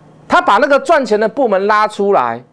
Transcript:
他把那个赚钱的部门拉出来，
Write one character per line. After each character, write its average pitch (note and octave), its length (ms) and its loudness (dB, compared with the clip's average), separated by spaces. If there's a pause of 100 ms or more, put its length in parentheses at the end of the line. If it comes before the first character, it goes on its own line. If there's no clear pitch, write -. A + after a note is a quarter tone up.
(280)
他 E4+ 120 2
把 A3+ 180 2
那 C#4 100 2
个 C4+ 120 2
赚 D4 240 0
钱 G#3 160 -2
的 A3 80 0
部 A#3+ 200 -2
门 G3 180 -2
拉 G#3+ 220 2
出 G3+ 260 -2
来， B2 400 -2